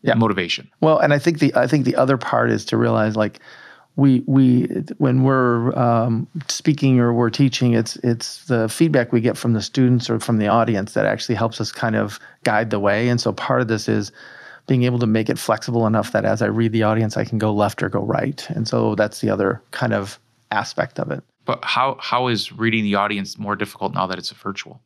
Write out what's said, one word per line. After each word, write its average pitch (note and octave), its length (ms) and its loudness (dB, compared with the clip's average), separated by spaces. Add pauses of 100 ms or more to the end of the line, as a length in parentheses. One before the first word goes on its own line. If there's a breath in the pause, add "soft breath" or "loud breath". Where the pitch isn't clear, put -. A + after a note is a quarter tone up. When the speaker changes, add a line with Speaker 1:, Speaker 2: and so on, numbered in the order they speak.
Speaker 1:
Yeah. B2+ 140 2
Speaker 2:
motivation. G2+ 540 -2 (120)
Speaker 1:
Well, D#3 180 4
and D3 140 4
I C#3+ 60 2
think E3 200 0
the, - 160 2
I B2 120 2
think C3+ 180 2
the A#2+ 100 0
other C3 220 2
part A#2 340 0
is G#2+ 140 -2
to A2+ 120 -2
realize, A2+ 380 2
like, G#2+ 240 -2 (560 loud breath)
we, C3+ 320 4
we, B2+ 340 4 (360)
when C3 260 2
we're, B2 540 2
um, A#2 480 2 (220)
speaking C3+ 540 2
or A#2+ 120 4
we're A#2 160 2
teaching, B2 440 2
it's, A2+ 240 -2
it's - 480 -4
the A2+ 240 0
feedback C#3+ 420 2
we A#2+ 80 4
get A2+ 180 0
from A#2+ 140 -2
the A2 100 0
students B2+ 480 2
or A2+ 120 -2
from A#2 160 0
the G#2 100 2
audience G#2+ 460 2
that G#2+ 120 0
actually G#2+ 300 -2
helps A2+ 240 -4
us A2 140 -6
kind A2 240 -2
of G#2 200 -4 (280 loud breath)
guide A2 240 0
the G#2+ 100 -2
way. G#2 300 2
And A#2+ 100 2
so A2 140 -2
part B2+ 260 -2
of B2 80 0
this A2 220 -2
is G#2+ 240 -2 (540 loud breath)
being B2+ 160 2
able B2 160 0
to A#2 80 2
make A2 220 0
it A#2+ 80 0
flexible A2+ 480 0
enough G#2+ 280 0
that G#2 100 0
as G#2+ 180 0
I G#2+ 40 0
read A2 260 0
the A2 120 0
audience, A2 340 0
I G#2+ 80 -2
can A2+ 140 -4
go G#2+ 140 0
left G#2 300 0
or G2 60 -2
go G2 120 -2
right. - 500 -4
And A2+ 180 -4
so A2 260 0
that's G#2 240 -2
the A2 100 -2
other G2 320 0 (100)
kind A#2 220 -4
of G2+ 240 -6 (340)
aspect - 460 -4
of D3 140 -6
it. - 100 -8 (220)
Speaker 2:
But - 220 -4
how, C3 340 -2
how B2 280 -2
is A2+ 260 -4
reading A2 320 0
the G2+ 100 0
audience G2+ 420 -4
more G2+ 200 -4
difficult G2+ 360 -6
now F#2 140 -2
that F#2 100 -8
it's - 140 -10
virtual? - 540 -12